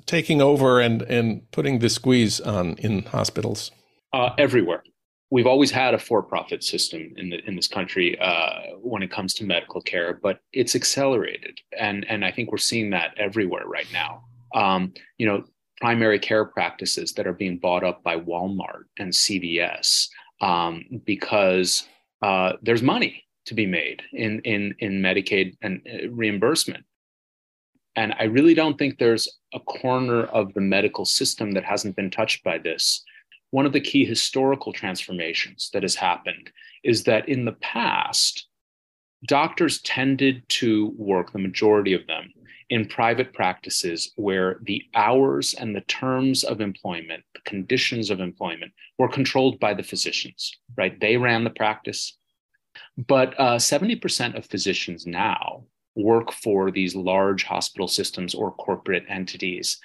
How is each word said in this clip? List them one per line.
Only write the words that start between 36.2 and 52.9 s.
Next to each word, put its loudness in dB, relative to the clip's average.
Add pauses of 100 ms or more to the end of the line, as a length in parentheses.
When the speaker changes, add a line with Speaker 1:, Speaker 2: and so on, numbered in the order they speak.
Speaker 2:
is 2
that 2
in 0
the -2
past, -2 (800)
doctors 2
tended 0
to 0
work, 0
the -6
majority 2
of 0
them, -8 (360)
in 0
private 0
practices -4
where 0
the -6 (140)
hours 4
and -8
the -6
terms 0
of -4
employment, -6 (120)
the -20
conditions -2
of -2
employment, -8 (260)
were 4
controlled 2
by 2
the -4
physicians, -8 (180)
right? -2
They 4
ran 2
the -2
practice. -4 (800)